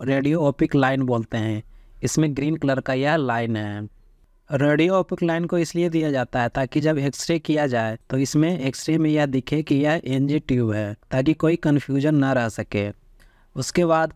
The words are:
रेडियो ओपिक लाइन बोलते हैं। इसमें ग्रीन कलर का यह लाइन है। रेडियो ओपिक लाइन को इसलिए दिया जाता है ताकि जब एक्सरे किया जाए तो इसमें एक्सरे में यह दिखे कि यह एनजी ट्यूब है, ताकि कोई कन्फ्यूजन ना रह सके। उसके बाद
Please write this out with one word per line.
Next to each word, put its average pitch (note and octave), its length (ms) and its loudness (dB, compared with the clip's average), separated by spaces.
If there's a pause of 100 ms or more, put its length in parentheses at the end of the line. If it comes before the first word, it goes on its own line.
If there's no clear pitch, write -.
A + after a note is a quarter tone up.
रेडियो C#3 400 0
ओपिक C#3+ 340 0
लाइन C3+ 280 2
बोलते A#2 340 -2
हैं। A2 240 -2 (340)
इसमें D3+ 400 0
ग्रीन D3+ 200 -2
कलर C3+ 240 0
का C3 140 -2
यह C#3 220 0
लाइन A#2 400 0
है। G#2 320 -6 (640)
रेडियो D3 440 2
ओपिक F3+ 280 -2
लाइन E3+ 220 0
को F3 140 0
इसलिए E3+ 300 0
दिया D#3 220 0
जाता B2+ 320 -2
है A#2+ 60 0
ताकि C3+ 320 -2
जब D#3 200 2
एक्सरे C#3+ 380 -2
किया D3+ 280 0
जाए A2+ 300 -2 (140)
तो C3 80 0
इसमें D3+ 320 2
एक्सरे D3 480 -2
में D#3 120 2
यह D3+ 160 2
दिखे C#3 360 -2
कि D3+ 140 0
यह D3+ 300 2
एनजी C#3 340 0
ट्यूब A#2+ 320 0
है, G#2 220 -4 (160)
ताकि C#3 240 2
कोई E3 240 0
कन्फ्यूजन D3 560 0
ना C3+ 180 2
रह A#2+ 180 0
सके। G#2 380 -4 (680)
उसके E3+ 300 0
बाद D#3+ 300 2